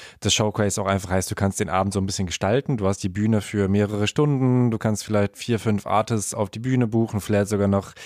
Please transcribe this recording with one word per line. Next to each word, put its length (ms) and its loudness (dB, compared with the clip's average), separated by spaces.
das 140 0
Showcase 460 0
auch 60 -2
einfach 240 -2
heißt, 200 0
du 60 -8
kannst 240 0
den 80 -2
Abend 240 0
so 80 0
ein 60 -2
bisschen 200 -4
gestalten, 520 -2
du 100 2
hast 160 -2
die 60 0
Bühne 300 2
für 280 0
mehrere 400 2
Stunden, 640 2
du 60 -2
kannst 260 -2
vielleicht 320 0
vier, 240 -2
fünf 260 0
Artists 480 0
auf 160 -4
die 80 -10
Bühne 300 0
buchen, 320 0
vielleicht 300 0
sogar 180 2
noch, 240 0